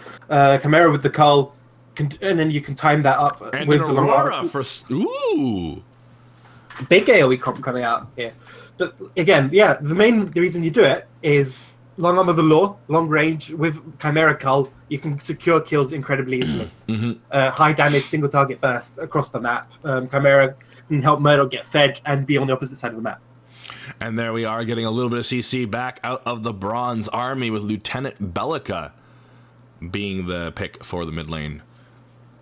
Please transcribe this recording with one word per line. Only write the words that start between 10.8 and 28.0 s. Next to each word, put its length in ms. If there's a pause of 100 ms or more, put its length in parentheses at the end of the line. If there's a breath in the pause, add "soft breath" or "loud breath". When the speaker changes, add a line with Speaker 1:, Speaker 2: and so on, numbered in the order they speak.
Speaker 1:
it 220 (160)
is 500 (260)
long 200
arm 120
of 80
the 60
law, 340 (100)
long 220
range, 420
with 260 (240)
Chimera 340
Cull, 360 (160)
you 120
can 200
secure 400
kills 320
incredibly 480
easily. 380
Speaker 2:
<clears throat> 100
Mm-hmm. 260 (180)
Speaker 1:
Uh, 180
high 240
damage, 300
single 260
target 320
burst 380
across 320
the 80
map. 320 (120)
Um, 260
Chimera 460 (320 soft breath)
can 140
help 180
Murdoch 320
get 140
fed 400
and 200
be 120
on 100
the 60
opposite 240
side 140
of 60
the 40
map. 180 (800 loud breath)
Speaker 2:
And 200
there 140
we 120
are, 180
getting 220
a 60
little 180
bit 100
of 60
C 160
C 240
back 380
out 220
of 180
the 100
Bronze 540
Army 440
with 120
Lieutenant 680